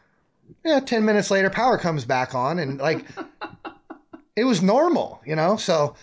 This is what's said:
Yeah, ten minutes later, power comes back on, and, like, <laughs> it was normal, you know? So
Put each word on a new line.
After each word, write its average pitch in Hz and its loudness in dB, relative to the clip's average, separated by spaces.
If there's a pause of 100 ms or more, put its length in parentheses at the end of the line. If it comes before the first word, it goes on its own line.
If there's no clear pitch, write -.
(640)
Yeah, 311 2
ten 240 0
minutes 208 2
later, 196 2
power 220 2
comes 156 -2
back 127 -2
on, 135 -2
and, 139 -4
like, 160 -2 (640)
<laughs> - -20
it 226 0
was 208 2
normal, 233 2
you 151 -4
know? 175 2
So 156 0